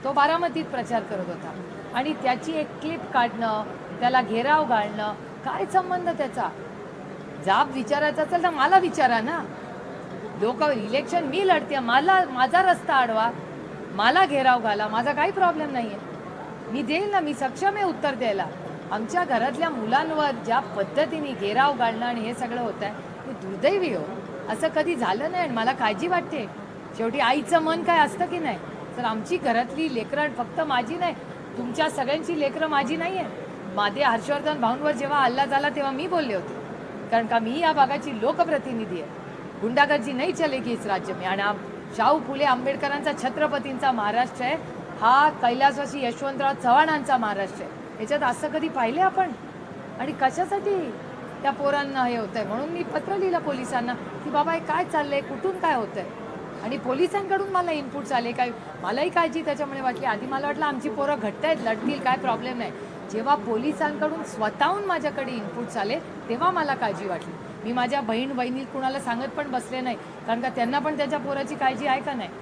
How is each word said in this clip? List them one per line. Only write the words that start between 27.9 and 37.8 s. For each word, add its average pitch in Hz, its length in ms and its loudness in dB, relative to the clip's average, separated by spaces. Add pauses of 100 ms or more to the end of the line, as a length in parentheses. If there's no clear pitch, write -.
असतं 349 260 4
की 349 140 -4
नाही? 254 180 -2 (400)
तर 247 60 -4
आमची 220 340 -2
घरातली 269 560 2
लेकरं, 269 340 0 (100)
फक्त 247 240 -4
माझी 269 340 2
नाही, 349 180 0 (440)
तुमच्या 247 320 0
सगळ्यांची 302 500 -2
लेकरं 311 280 0
माझी 285 280 0
नाही 349 220 -2
आहे. 320 100 -4 (480)
मादे 208 280 0
हर्षवर्धन 277 580 0
भाऊंवर 262 300 2
जेव्हा 277 280 0
हल्ला 262 260 4
झाला 277 240 2
तेव्हा 277 220 -2
मी 277 160 -4
बोलले 311 280 0
होते, 165 180 -4 (560)
कारण 226 180 2
का 233 120 4
मी 233 200 0
या 330 120 4
भागाची 277 500 2